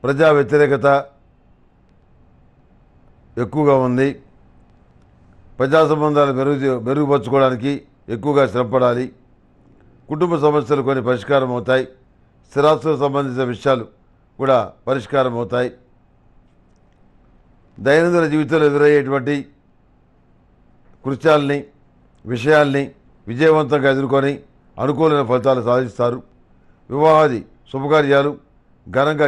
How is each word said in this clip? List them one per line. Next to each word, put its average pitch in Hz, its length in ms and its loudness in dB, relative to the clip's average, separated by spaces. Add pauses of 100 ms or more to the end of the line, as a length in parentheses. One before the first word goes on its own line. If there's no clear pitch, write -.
ప్రజా 143 260 2
వ్యతిరేకత 139 560 2 (2500)
ఎక్కువగా 143 380 0 (120)
ఉంది. 127 220 0 (1500)
ప్రజా 135 300 2
సంబంధాలు 147 440 0
మెరుగు, 135 380 -2 (160)
మెరుగుపరచుకోవడానికి 135 880 0 (360)
ఎక్కువగా 139 440 0
శ్రమపడాలి. 123 540 0 (1000)
కుటుంబ 170 260 -2 (120)
సమస్యలు 143 360 0
కొన్ని 131 260 -2
పరిష్కారం 127 480 0
అవుతాయి. 127 280 0 (640)
స్థిరాస్తులకు 151 560 0
సంబంధించిన 135 480 -2
విషయాలు 135 320 -2 (540)
కూడా 135 200 2 (300)
పరిష్కారం 127 520 -2
అవుతాయి. 123 300 -4 (2000)
దైనందిన 165 540 2
జీవితంలో 151 340 0
ఎదురయ్యేటువంటి 143 680 2 (1700)
కృత్యాల్ని, 143 540 0 (680)
విషయాల్ని 139 580 0 (440)
విజయవంతంగా 143 640 2
ఎదుర్కొని 135 420 0 (440)
అనుకూలమైన 143 540 0
ఫలితాలు 127 380 0
సాధిస్తారు. 123 500 -2 (720)
వివాహాది 147 500 2 (300)
శుభకార్యాలు 139 640 0 (540)
ఘనంగా 143 420 0